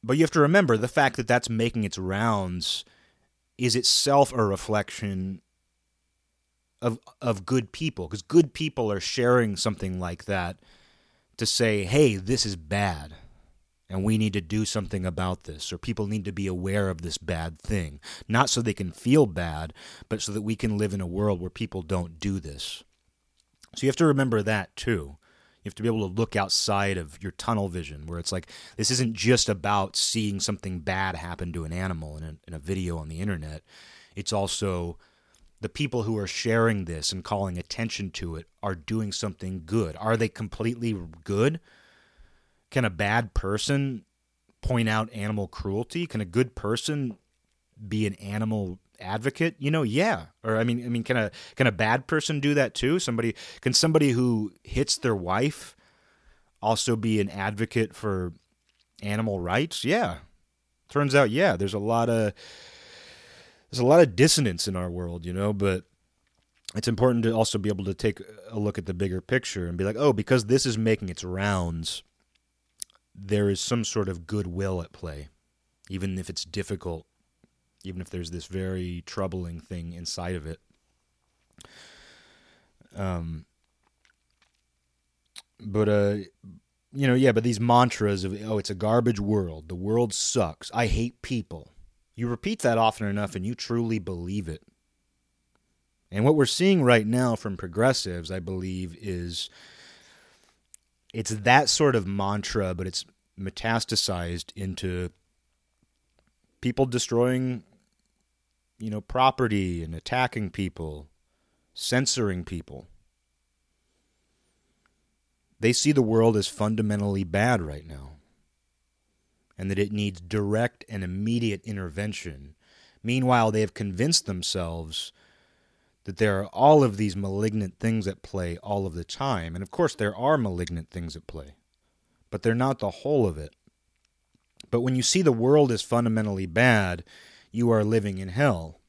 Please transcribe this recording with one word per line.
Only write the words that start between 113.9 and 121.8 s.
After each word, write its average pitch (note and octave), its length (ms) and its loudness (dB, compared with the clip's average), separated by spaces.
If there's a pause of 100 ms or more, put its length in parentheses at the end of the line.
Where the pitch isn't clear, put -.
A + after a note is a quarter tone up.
They A2+ 140 4
see D3 220 4
the C#3 80 6
world A2+ 340 6
as G2+ 140 2
fundamentally G#2 760 0
bad G2+ 380 2
right D2+ 260 -10
now, C#2+ 300 -16 (1400)
and F#2+ 120 -4
that F#2+ 80 -2
it G2+ 140 0
needs G2+ 300 -2
direct G#2 680 -2
and G2+ 160 -6
immediate G#2 640 -2
intervention. F2+ 880 -8 (480)